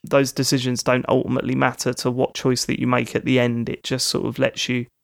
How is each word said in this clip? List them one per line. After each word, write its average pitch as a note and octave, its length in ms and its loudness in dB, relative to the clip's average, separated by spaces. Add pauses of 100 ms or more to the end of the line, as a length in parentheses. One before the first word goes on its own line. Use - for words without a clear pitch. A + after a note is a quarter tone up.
those C#3 260 2
decisions B2+ 500 0
don't B2+ 280 0
ultimately B2+ 460 0
matter B2+ 400 0
to - 140 -2
what B2+ 260 0
choice B2+ 300 0
that - 140 -2
you B2 80 0
make B2 300 0
at - 80 -4
the B2+ 120 4
end. A#2 300 0
It - 160 -6
just C3 240 -2
sort - 180 -2
of A#2 140 -4
lets - 300 0
you B2 160 -2 (180)